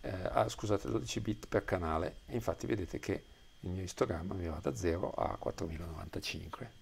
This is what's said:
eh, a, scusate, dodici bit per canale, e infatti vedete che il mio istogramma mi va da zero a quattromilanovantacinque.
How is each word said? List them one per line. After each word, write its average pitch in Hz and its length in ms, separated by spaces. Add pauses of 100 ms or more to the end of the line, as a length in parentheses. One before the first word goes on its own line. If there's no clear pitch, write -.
eh, - 100
a, 110 380
scusate, 104 400
dodici 117 320
bit - 260
per - 200
canale, 82 600
e - 80
infatti - 320
vedete - 320
che - 260 (360)
il 92 80
mio 92 140
istogramma 92 500
mi 90 140
va 78 120
da - 160
zero 85 380
a - 240
quattromilanovantacinque. 82 1500